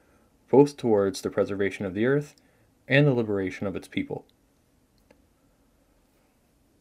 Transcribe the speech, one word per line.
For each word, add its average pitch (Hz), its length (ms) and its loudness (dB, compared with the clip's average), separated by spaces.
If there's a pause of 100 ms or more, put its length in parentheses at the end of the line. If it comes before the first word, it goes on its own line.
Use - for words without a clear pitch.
(500)
both 143 260 6
towards 101 440 0
the 98 100 -4
preservation 98 560 -2
of 90 80 -8
the 104 100 -2
earth 143 300 -2 (540)
and 143 180 4
the 135 80 2
liberation 101 540 -4
of 87 80 -8
its 90 100 -12
people. - 400 -8 (2500)